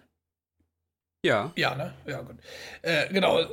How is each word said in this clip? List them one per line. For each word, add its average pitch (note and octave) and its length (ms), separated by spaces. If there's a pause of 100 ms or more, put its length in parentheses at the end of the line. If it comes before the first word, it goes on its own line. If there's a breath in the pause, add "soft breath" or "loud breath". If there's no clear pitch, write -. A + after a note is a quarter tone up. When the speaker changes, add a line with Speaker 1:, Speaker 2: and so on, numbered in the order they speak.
(1200)
Speaker 1:
Ja. C3 320
Speaker 2:
Ja, C3+ 180
ne? D#3 180 (140)
Ja, - 140
gut. - 160 (460 loud breath)
Äh, E3 300
genau, F3 280 (120)